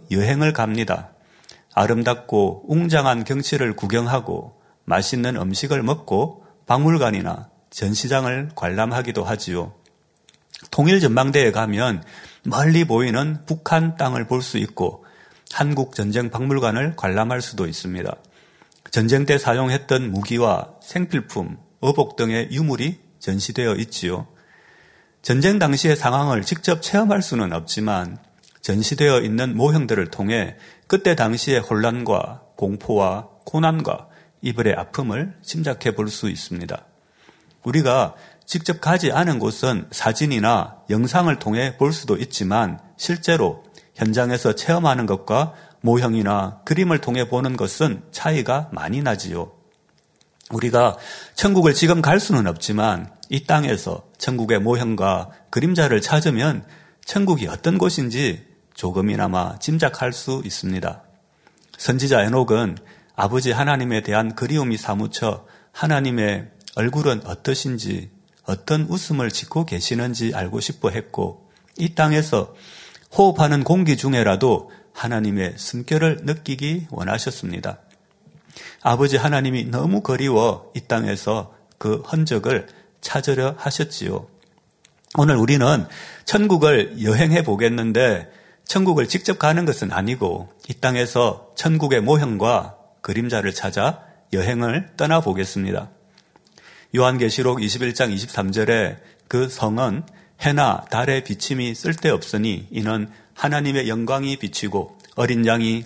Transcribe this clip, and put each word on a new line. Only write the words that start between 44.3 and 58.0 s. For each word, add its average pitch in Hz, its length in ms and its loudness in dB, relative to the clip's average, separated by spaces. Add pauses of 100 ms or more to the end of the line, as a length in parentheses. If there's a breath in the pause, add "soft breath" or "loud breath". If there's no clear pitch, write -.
체험하는 147 520 2
것과 110 480 0 (280 loud breath)
모형이나 113 840 2
그림을 165 340 2
통해 123 280 -2
보는 127 300 -2
것은 110 540 -2
차이가 151 600 -2
많이 87 300 -4
나지요. 92 520 -4 (1000)
우리가 117 460 2 (380 loud breath)
천국을 185 380 6
지금 170 280 4
갈 156 180 4
수는 147 280 2
없지만 98 640 -2 (180)
이 139 160 -4
땅에서 131 580 0 (140)
천국의 113 420 0
모형과 101 720 0 (180 loud breath)
그림자를 147 520 2
찾으면 147 640 0 (400 loud breath)
천국이 180 420 0
어떤 170 300 -2
곳인지 127 680 -2 (280)